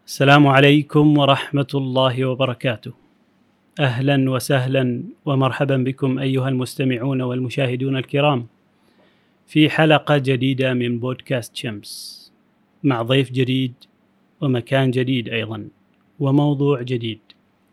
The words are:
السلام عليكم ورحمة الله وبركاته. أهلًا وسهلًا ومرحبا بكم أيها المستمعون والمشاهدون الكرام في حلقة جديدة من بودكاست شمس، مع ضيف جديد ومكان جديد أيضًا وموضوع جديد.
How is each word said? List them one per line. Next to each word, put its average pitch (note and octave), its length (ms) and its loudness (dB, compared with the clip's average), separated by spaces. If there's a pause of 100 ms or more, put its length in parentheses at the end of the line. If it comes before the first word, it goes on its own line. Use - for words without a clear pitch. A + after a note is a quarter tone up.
السلام C#3+ 400 6
عليكم D3 720 4
ورحمة C#3 560 0
الله C3 520 0
وبركاته. B2+ 680 -4 (840)
أهلًا C3+ 520 0
وسهلًا B2+ 720 0 (220)
ومرحبا C3+ 520 0
بكم C3 420 -2
أيها C3 300 -2
المستمعون C3 720 -2
والمشاهدون B2+ 760 -4
الكرام C#3 500 0 (1000)
في D3+ 220 2
حلقة D3+ 480 2
جديدة C3 560 0
من A#2+ 260 -2
بودكاست B2 560 -6
شمس، - 760 -14 (520)
مع B2+ 180 0
ضيف C3 300 0
جديد C3 420 -2 (680)
ومكان C3 500 0
جديد B2 380 -2
أيضًا A2 380 -6 (520)
وموضوع C#3+ 600 0
جديد. A2+ 380 -6 (540)